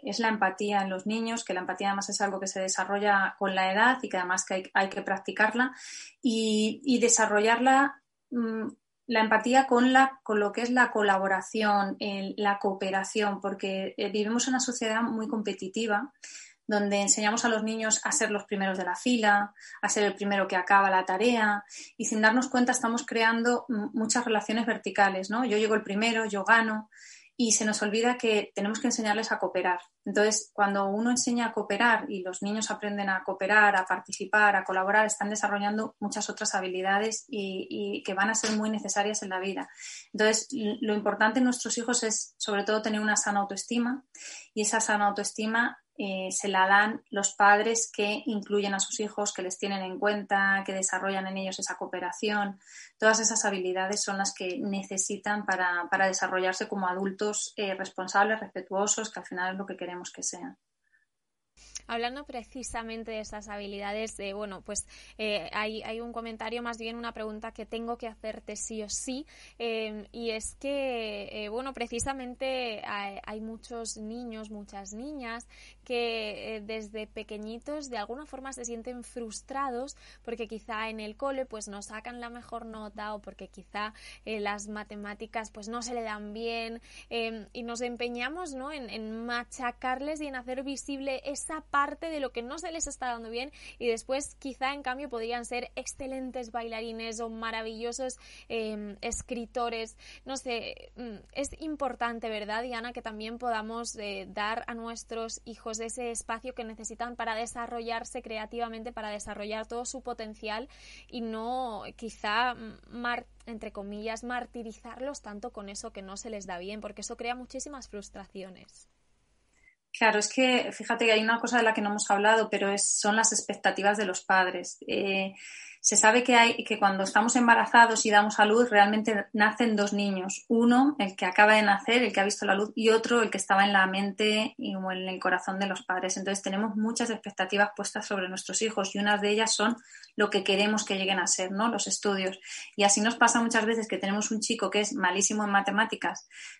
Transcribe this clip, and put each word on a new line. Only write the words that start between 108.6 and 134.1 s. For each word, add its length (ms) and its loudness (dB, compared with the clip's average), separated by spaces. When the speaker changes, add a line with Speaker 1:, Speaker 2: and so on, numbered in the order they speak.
Speaker 2:
para 160 -8
desarrollar 580 -8
todo 160 -8
su 180 -10
potencial 680 -8
y 100 -8
no 640 -6
quizá, 560 -2
mm, 240 -14
mar-, 380 -6
entre 260 -12
comillas, 500 -8
martirizarlos 1000 -10
tanto 300 -12
con 160 -12
eso 240 -12
que 100 -14
no 140 -14
se 140 -12
les 160 -10
da 120 -8
bien, 220 -10
porque 220 -12
eso 160 -10
crea 180 -6
muchísimas 540 -12
frustraciones. 960 -16
Speaker 1:
Claro, 220 4
es 80 2
que 460 2
fíjate 320 -2
que 80 6
hay 100 4
una 160 2
cosa 160 0
de 80 6
la 100 6
que 60 -2
no 100 0
hemos 220 0
hablado, 380 6
pero 200 0
es, 300 0
son 160 4
las 160 4
expectativas 640 2
de 80 0
los 220 -4
padres. 520 2
Eh, 460 0
se 160 2
sabe 280 8
que 120 6
hay, 280 6
que 160 -2
cuando 240 4
estamos 320 4
embarazados 720 8
y 20 4
damos 300 6
a 60 8
luz, 260 6
realmente 640 6
nacen 420 4
dos 180 2
niños. 540 -2
Uno, 500 6
el 180 0
que 120 0
acaba 260 10
de 80 8
nacer, 400 4
el 100 2
que 80 0
ha 60 6
visto 220 -2
la 80 4
luz, 200 0
y 140 4
otro, 320 6
el 80 2
que 80 -2
estaba 280 4
en 60 2
la 140 6
mente 720 0